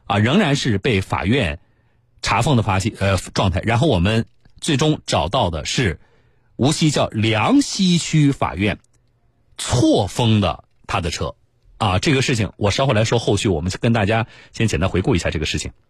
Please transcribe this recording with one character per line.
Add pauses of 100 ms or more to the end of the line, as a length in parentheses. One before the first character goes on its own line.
啊，
仍
然
是
被
法
院 (640)
查
封
的
发
现，
呃， (160)
状
态。
然
后
我
们 (340)
最
终
找
到
的
是 (560)
无
锡
叫
梁
溪
区
法
院 (800)
错
封
的 (240)
他
的
车 (420)
啊，
这
个
事
情
我
稍
后
来
说，
后
续
我
们 (120)
跟
大
家 (260)
先
简
单
回
顾
一
下
这
个
事
情。 (180)